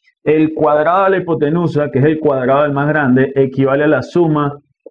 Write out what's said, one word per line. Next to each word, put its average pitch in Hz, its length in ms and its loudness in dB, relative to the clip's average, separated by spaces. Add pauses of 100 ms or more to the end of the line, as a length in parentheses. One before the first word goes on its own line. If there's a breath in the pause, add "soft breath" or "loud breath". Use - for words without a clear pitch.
(240)
El 156 300 2
cuadrado 156 500 0
de 190 60 2
la 190 80 0
hipotenusa, 151 720 -2
que 127 80 0
es 135 60 2
el 156 160 2
cuadrado 135 420 0
del 147 80 0
más 139 160 -2
grande, 139 480 0
equivale 135 480 0
a 151 40 2
la 139 160 0
suma 151 500 0 (380)